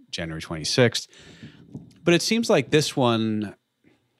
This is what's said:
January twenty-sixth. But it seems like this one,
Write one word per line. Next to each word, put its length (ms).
January 320
twenty-sixth. 680
But 120
it 80
seems 280
like 200
this 260
one, 600